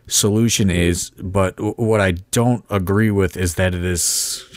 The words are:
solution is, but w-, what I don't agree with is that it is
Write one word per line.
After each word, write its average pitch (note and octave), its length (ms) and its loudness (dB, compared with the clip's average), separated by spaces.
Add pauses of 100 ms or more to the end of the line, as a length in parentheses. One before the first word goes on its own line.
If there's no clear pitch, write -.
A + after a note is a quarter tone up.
solution G#2+ 600 2
is, F2 420 0
but F#2 460 -2
w-, G#2 200 -4
what A2 240 2
I F#2+ 100 4 (200)
don't A#2+ 380 2
agree G2+ 420 2
with F#2+ 260 0
is F2+ 180 -2
that F#2 200 0
it F2 80 -4
is - 600 -4 (140)